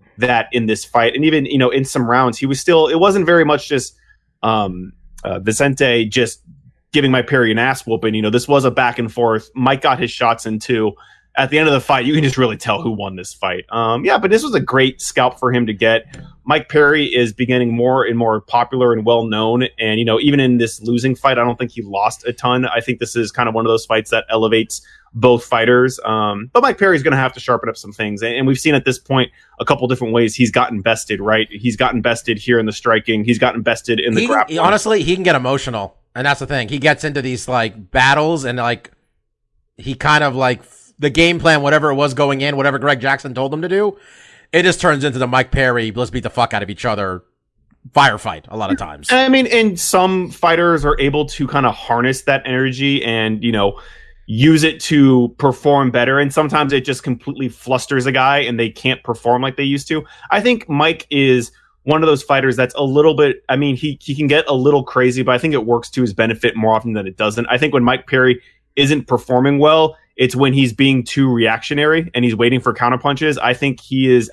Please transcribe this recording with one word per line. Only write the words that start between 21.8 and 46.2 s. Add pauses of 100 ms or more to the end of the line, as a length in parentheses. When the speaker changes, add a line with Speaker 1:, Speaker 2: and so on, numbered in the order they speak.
Speaker 1:
lost
a
ton.
I
think
this
is
kind
of
one
of
those
fights
that
elevates (320)
both
fighters.
Um,
but
Mike
Perry's
gonna
have
to
sharpen
up
some
things.
And,
and
we've
seen
at
this
point (280)
a
couple
different
ways
he's
gotten
bested,
right?
He's
gotten
bested
here
in
the
striking.
He's
gotten
bested
in
the
Speaker 2:
He
can,
Speaker 1:
grappling.
Speaker 2:
honestly,
he
can
get
emotional. (160)
And
that's
the
thing.
He
gets
into
these,
like,
battles
and,
like, (840)
he
kind
of,
like,
f-,
the
game
plan,
whatever
it
was
going
in,
whatever
Greg
Jackson
told
him
to
do, (560)
it
just
turns
into
the
Mike
Perry,
let's
beat